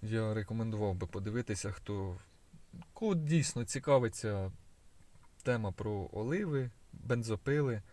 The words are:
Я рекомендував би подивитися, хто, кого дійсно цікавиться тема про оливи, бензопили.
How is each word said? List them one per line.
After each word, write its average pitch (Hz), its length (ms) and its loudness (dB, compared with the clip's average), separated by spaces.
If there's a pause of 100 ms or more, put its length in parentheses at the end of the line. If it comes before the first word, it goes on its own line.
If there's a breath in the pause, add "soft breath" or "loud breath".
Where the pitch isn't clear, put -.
Я 110 320 0
рекомендував 107 600 0
би 90 120 -4
подивитися, 101 640 -4
хто, 95 460 -6 (760)
кого 214 220 2
дійсно 151 500 2
цікавиться 113 840 2 (920)
тема 113 280 0
про 104 400 -2
оливи, 135 600 -2 (220)
бензопили. 120 880 0 (100 loud breath)